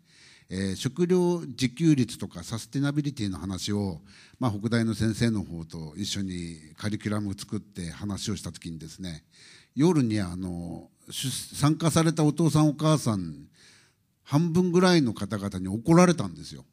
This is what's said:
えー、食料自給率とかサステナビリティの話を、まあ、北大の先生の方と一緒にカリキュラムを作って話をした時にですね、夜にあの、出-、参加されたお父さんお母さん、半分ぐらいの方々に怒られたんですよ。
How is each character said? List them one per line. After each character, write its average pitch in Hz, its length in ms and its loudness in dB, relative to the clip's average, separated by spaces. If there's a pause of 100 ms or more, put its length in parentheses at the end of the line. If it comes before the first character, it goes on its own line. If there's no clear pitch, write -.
(480)
え 95 260 -4
ー、 - 20 -12
食 170 320 -2
料 175 320 2
自 131 300 -4
給 160 260 4
率 120 220 0
と 95 100 -8
か 85 160 -12
サ - 120 -6
ス - 120 -10
テ - 100 -6
ナ 143 140 0
ビ 151 100 0
リ 143 100 -4
テ 113 120 -4
ィ 101 40 -2
の 95 100 -6
話 98 340 -6
を、 98 280 -2 (380)
ま 127 80 0
あ、 113 60 2
北 101 160 -4
大 117 160 2
の 113 100 0
先 110 200 0
生 117 160 2
の 104 120 -2
方 82 220 -8
と 80 320 -12
一 101 100 -6
緒 101 160 -4
に 87 380 -8 (160)
カ 107 120 -6
リ 107 120 -4
キ - 80 -4
ュ - 20 -2
ラ 107 100 -2
ム 101 100 -4
を - 60 -6
作 - 200 -10
っ 101 40 -4
て 87 300 -10
話 98 400 -6
を 98 60 -4
し 82 60 -10
た 87 100 -10
時 - 180 -12
に 80 80 -10
で 78 80 -14
す - 140 -16
ね、 85 240 -10 (500)
夜 151 300 2
に 107 160 0
あ 87 160 -4
の、 87 520 -8 (220)
出-、 - 460 -8
参 143 180 4
加 156 160 0
さ 165 140 4
れ 165 80 4
た 160 100 0
お 151 100 4
父 160 160 2
さ 151 120 4
ん 156 80 6
お 143 60 2
母 156 220 4
さ 113 200 0
ん、 78 320 -8 (760)
半 160 300 2
分 180 180 4
ぐ 170 100 4
ら 185 140 6
い 160 80 6
の 113 120 0
方 104 240 -4
々 98 200 -4
に 92 80 -4
怒 113 280 2
ら 180 120 10
れ 175 80 6
た 101 140 -4
ん 82 80 -10
で 78 80 -14
す 76 100 -14
よ。 67 180 -16